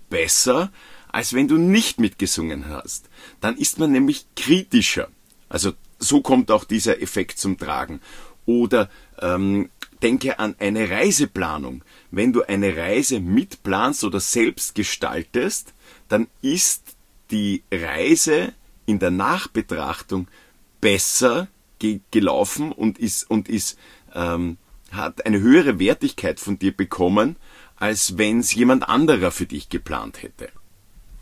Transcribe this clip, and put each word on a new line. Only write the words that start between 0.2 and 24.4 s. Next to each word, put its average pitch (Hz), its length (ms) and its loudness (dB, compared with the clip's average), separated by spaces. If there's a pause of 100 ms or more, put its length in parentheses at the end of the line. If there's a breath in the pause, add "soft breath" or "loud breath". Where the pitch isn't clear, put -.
als 117 260 -4
wenn 135 140 2
du 156 100 4
nicht 190 400 4
mitgesungen 80 680 -2
hast. - 420 -12 (300 loud breath)
Dann 240 160 -2
ist - 220 -2
man 156 140 2
nämlich 139 340 2 (100)
kritischer. - 720 2 (400)
Also 92 240 -2 (260)
so 143 220 4
kommt 127 300 4
auch 107 140 4
dieser 107 380 0
Effekt - 360 -4
zum 98 200 -2
Tragen. 69 420 -6 (460 loud breath)
Oder, 117 440 2 (300 soft breath)
ähm, 98 500 0 (320)
denke 127 360 0
an 107 200 -4
eine 104 320 -2
Reiseplanung. 87 920 -2 (280 soft breath)
Wenn 113 220 0
du 113 100 2
eine 98 340 0
Reise 107 440 -2
mitplanst 98 840 -2
oder 262 160 -2
selbst - 540 -2
gestaltest, - 1000 -4 (360 soft breath)
dann 110 180 0 (160)
ist 156 400 -2 (480)
die 101 320 -2 (100)
Reise 123 800 0 (340)
in 104 120 0
der 90 120 0
Nachbetrachtung 92 1200 -4 (520 soft breath)
besser 120 680 2 (300)
ge-, 107 220 -2 (100)
gelaufen 101 600 0
und - 280 -2
ist, - 320 -4
und 110 180 0
ist, 110 300 -4 (360 soft breath)
ähm, 85 440 -4 (320)